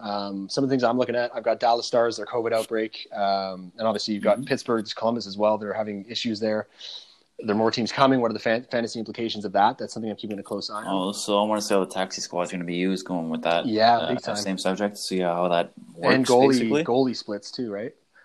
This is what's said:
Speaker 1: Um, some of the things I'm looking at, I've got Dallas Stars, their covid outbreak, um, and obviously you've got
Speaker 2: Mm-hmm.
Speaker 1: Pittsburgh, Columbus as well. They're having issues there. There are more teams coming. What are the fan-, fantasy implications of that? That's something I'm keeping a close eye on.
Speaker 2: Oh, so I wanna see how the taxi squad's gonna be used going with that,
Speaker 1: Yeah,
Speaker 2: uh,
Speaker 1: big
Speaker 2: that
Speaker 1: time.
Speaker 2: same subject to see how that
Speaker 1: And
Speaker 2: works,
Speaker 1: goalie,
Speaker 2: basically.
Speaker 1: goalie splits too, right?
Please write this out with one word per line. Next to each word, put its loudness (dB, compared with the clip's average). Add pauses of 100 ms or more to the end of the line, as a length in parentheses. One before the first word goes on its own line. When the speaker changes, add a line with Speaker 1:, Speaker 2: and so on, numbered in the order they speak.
Speaker 1:
Um, -6
some 0
of 0
the 0
things 2
I'm 4
looking 0
at, 0
I've -8
got 0
Dallas 2
Stars, 2
their -8
covid -2
outbreak, -2
um, -2
and -2
obviously 0
you've -4
got 6
Speaker 2:
Mm-hmm. -8
Speaker 1:
Pittsburgh, 0 (120)
Columbus 0
as -10
well. 4
They're -6
having -4
issues -4
there. 0 (720)
There 0
are 2
more 4
teams -2
coming. 4
What 2
are -2
the -6
fan-, 0
fantasy -2
implications -6
of -6
that? 4
That's -8
something -6
I'm -6
keeping -8
a -10
close -8
eye -8
on. -10
Speaker 2:
Oh, 0
so 2
I 4
wanna 0
see 0
how 4
the -4
taxi -4
squad's -4
gonna -4
be -4
used 0
going -4
with -4
that, 0
Speaker 1:
Yeah, 4
Speaker 2:
uh, -2
Speaker 1:
big 0
Speaker 2:
that -8
Speaker 1:
time. -4
Speaker 2:
same -4
subject -2
to -14
see -2
how 2
that 0 (300)
Speaker 1:
And 4
Speaker 2:
works, 2
Speaker 1:
goalie, 8
Speaker 2:
basically. 2
Speaker 1:
goalie 2
splits -8
too, -6
right? -8 (300)